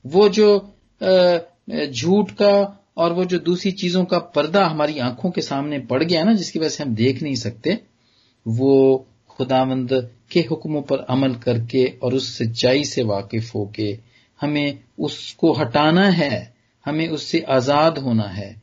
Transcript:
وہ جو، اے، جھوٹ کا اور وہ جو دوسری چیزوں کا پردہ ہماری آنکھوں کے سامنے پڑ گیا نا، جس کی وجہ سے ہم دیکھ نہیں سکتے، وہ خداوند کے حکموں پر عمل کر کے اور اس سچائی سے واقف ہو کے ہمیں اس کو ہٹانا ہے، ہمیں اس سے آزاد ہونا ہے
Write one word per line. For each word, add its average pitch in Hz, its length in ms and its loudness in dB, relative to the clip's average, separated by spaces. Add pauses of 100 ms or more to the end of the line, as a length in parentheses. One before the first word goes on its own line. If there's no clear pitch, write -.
وہ 185 240 4
جو، 202 460 4 (260)
اے، 175 920 0
جھوٹ 175 460 0
کا 202 280 4 (280)
اور 170 180 0
وہ 180 120 0
جو 180 160 -2
دوسری 180 320 -2
چیزوں 180 340 -2
کا 180 140 0
پردہ 165 520 0
ہماری 151 280 -2
آنکھوں 127 320 -4
کے 165 100 -4
سامنے 143 380 -4
پڑ 127 240 -2
گیا 170 200 0
نا، 220 100 4
جس 180 180 -2
کی 165 80 -6
وجہ 156 100 -2
سے 151 140 -8
ہم 127 100 -4
دیکھ 127 300 0
نہیں 139 120 -4
سکتے، 120 340 -6 (760)
وہ 135 540 4 (280)
خداوند 131 640 -2 (380)
کے 170 220 0
حکموں 151 300 -4
پر 139 260 -4
عمل 131 260 0
کر 117 320 -2
کے 131 180 0
اور 127 280 -2
اس 131 120 -2
سچائی 127 600 0
سے 135 200 -4
واقف 107 520 -6
ہو 104 100 -4
کے 104 300 -6 (480)
ہمیں 143 280 -2 (260)
اس - 360 -8
کو 151 280 2
ہٹانا 160 560 4
ہے، 139 280 -2 (420)
ہمیں 156 200 -4
اس 151 140 -6
سے 165 260 -2
آزاد 143 440 2
ہونا 110 460 -4
ہے 101 260 -12